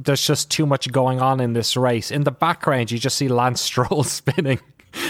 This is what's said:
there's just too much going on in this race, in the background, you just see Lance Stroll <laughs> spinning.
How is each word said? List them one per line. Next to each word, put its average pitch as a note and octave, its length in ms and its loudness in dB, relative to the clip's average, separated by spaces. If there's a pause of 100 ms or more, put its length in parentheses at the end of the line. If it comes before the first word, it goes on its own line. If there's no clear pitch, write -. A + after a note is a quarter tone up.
there's C#3 220 2
just - 260 0
too D#3 160 0
much C3+ 240 0
going B2+ 280 2
on C3 200 2
in A#2+ 140 0
this A#2 220 0
race, B2 360 0
in D3 120 0
the C#3+ 80 0
background, C3 600 0
you A#2 80 -2
just B2+ 180 -2
see C#3 100 0
Lance B2 340 2
Stroll D3 420 0
<laughs> - 0 -
spinning. C3+ 560 -2 (500)